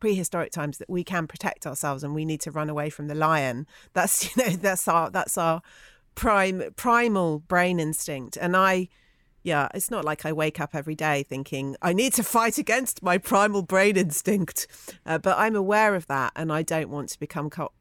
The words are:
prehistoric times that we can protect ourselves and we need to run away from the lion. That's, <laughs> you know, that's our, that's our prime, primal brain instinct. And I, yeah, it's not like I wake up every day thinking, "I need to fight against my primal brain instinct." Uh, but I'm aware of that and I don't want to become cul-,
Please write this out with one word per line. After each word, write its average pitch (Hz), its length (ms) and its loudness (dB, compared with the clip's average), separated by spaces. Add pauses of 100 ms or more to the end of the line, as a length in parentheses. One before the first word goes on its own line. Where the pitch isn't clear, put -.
prehistoric 185 520 -2
times 147 260 -6
that - 120 -14
we 180 140 -2
can 170 240 -4
protect - 380 -8
ourselves 143 380 -4
and 147 100 -4
we 156 100 -2
need 156 160 -2
to 156 100 -6
run 151 180 -4
away 151 220 -4
from 147 160 -10
the 147 80 -6
lion. 151 520 0 (280)
That's, - 300 2
<laughs> - 120 -4
you 254 80 4
know, 214 60 2
that's 185 380 0
our, 165 220 4
that's 185 280 -2
our 165 240 0 (520)
prime, 190 480 2 (140)
primal 208 640 2
brain 180 400 2
instinct. 151 600 -4
And 175 160 2
I, 185 320 4 (540)
yeah, 147 320 2
it's - 160 -4
not 196 140 -4
like 151 220 -4
I 156 60 -2
wake 156 280 -2
up 151 140 -6
every 156 220 -6
day 147 260 0
thinking, 135 580 -6
"I 175 120 2
need 233 220 4
to 240 100 2
fight 226 340 0
against 247 440 -2
my 185 160 2
primal 202 440 2
brain 190 340 4
instinct." 180 680 0 (400)
Uh, 160 120 -2
but 180 200 2
I'm 214 180 2
aware 208 380 4
of 175 140 -4
that 135 280 0
and 160 160 -2
I 156 100 0
don't 160 280 -2
want 143 200 -8
to - 100 -12
become 151 280 -6
cul-, 151 320 -8